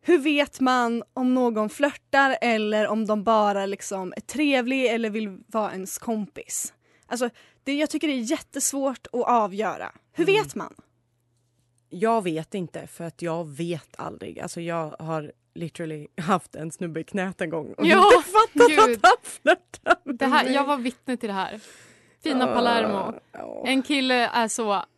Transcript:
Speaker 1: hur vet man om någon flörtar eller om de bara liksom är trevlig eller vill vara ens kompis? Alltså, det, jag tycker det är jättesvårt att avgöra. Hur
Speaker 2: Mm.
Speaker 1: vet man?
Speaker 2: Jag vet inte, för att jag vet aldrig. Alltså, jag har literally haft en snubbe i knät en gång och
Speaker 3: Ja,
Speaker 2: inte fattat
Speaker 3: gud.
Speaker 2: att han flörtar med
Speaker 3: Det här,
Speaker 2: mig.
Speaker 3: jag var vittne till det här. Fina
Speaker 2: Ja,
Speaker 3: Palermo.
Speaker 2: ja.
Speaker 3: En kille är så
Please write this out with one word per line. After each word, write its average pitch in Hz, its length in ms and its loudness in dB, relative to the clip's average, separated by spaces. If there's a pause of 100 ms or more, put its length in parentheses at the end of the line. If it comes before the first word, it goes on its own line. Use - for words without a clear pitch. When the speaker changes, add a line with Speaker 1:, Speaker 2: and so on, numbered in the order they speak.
Speaker 1:
hur 339 180 4
vet 285 420 0
man 247 420 2 (120)
om 254 200 2
någon 226 360 0
flörtar 277 680 0
eller 214 460 0
om 220 200 -2
de 214 180 -2
bara 208 420 2
liksom 196 500 -8
är 208 40 -12
trevlig 262 680 0
eller 226 240 0
vill 202 360 -6
vara 220 260 -4
ens 190 260 -10
kompis? - 760 -8 (320)
Alltså, 240 240 -4 (340)
det, 277 100 -2
jag 294 160 0
tycker 311 180 -2
det 285 60 0
är 240 160 -4
jättesvårt 277 840 -4
att 240 100 -2
avgöra. 202 720 -2 (200)
Hur 320 160 0
Speaker 2:
Mm. 403 140 4
Speaker 1:
vet - 120 -8
man? - 200 -10 (1120)
Speaker 2:
Jag 220 360 0
vet 160 300 -6
inte, 175 320 -8
för - 180 -14
att 165 180 -12
jag 165 260 -6
vet 160 520 -8
aldrig. - 400 -12
Alltså, - 200 -10
jag 170 380 -6
har 160 340 -8 (220)
literally 156 520 -10 (140)
haft 175 340 -2
en 156 180 -10
snubbe 165 280 -8
i 160 40 -10
knät 190 360 -6
en 170 100 -4
gång 156 220 -8
och - 140 -2
Speaker 3:
Ja, 359 300 8
Speaker 2:
inte 330 140 2
fattat 440 400 6
Speaker 3:
gud. 285 260 6
Speaker 2:
att 208 100 4
han 440 160 8
flörtar - 800 0
med 277 120 -6
Speaker 3:
Det 269 100 -2
här, 269 180 4
Speaker 2:
mig. 262 100 0
Speaker 3:
jag 277 100 2
var 285 120 0
vittne 247 400 -6
till 233 120 -8
det 196 60 -6
här. 190 260 -6 (640)
Fina 262 260 0
Speaker 2:
Ja, 240 60 -2
Speaker 3:
Palermo. 226 600 0 (180)
Speaker 2:
ja. 57 340 -12
Speaker 3:
En 262 160 2
kille 262 320 0
är 233 340 2
så 208 360 -2 (140)